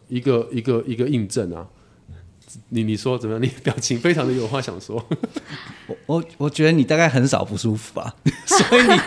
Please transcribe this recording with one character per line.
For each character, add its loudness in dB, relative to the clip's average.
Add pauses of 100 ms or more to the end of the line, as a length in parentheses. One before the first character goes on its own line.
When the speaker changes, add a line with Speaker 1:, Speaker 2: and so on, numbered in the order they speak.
Speaker 1:
一 -4
个， 0
一 -2
个， 0
一 -4
个 -2
印 0
证 -4
啊。 -12 (1040)
你， -2
你 0
说 -2
怎 -8
么 -4
样？ -4
你 0 (160)
表 -2
情 -2
非 2
常 -2
的 0
有 -2
话 -4
想 -10
说。 -8 (380)
Speaker 2:
<laughs> -16
我， -10 (100)
我， -2 (140)
我 -2
觉 0
得 6
你 6
大 0
概 4
很 4
少 2
不 -8
舒 0
服 -10
吧， -8 (160)
<laughs> -12
所 6
以 8 (240)